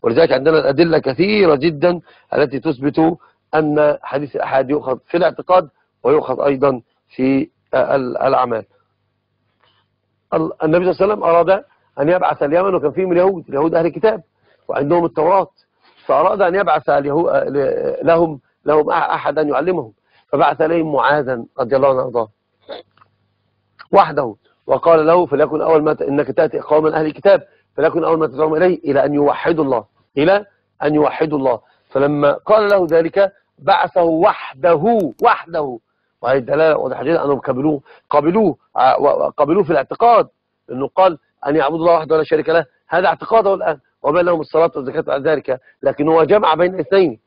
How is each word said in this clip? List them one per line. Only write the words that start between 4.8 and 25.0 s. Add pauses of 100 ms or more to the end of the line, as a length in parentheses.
في
الاعتقاد (340)
ويؤخذ
أيضًا (280)
في (240)
ال-،
الأعمال. (1700)
ال-،
النبي
صلى
الله
عليه
وسلم
أراد (360)
أن
يبعث
اليمن،
وكان
فيهم
اليهود،
اليهود
أهل
الكتاب (460)
وعندهم
التوراة، (560)
فأراد
أن
يبعث
اليهو-،
ل-، (100)
لهم، (240)
لهم
أح-،
أحدا
يعلمهم، (400)
فبعث
إليهم
معاذاً (140)
رضي
الله
عنه
وأرضاه (1600)
وحده، (320)
وقال